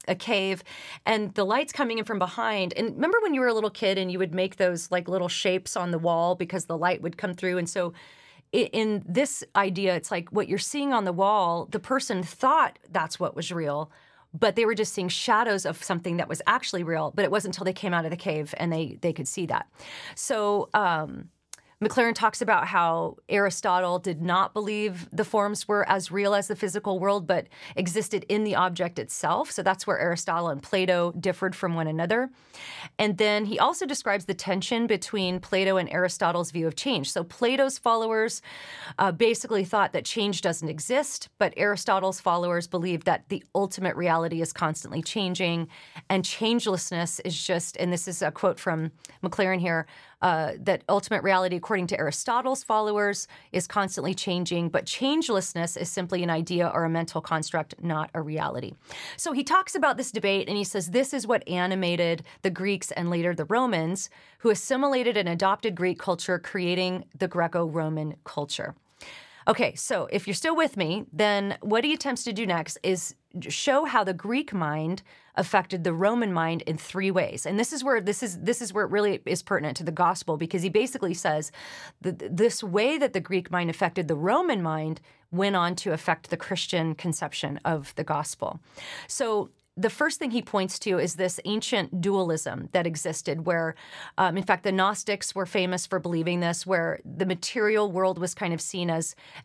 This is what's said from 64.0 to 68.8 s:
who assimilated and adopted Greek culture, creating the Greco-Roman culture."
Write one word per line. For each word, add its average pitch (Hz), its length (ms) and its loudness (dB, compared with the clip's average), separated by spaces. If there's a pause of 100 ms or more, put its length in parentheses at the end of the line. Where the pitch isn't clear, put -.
who 233 100 2
assimilated 254 680 2
and 180 120 2
adopted 190 460 2
Greek 175 240 0
culture, 180 400 0
creating 180 640 -2 (100)
the 190 120 -2
Greco-Roman 160 960 0
culture." - 500 -6 (720)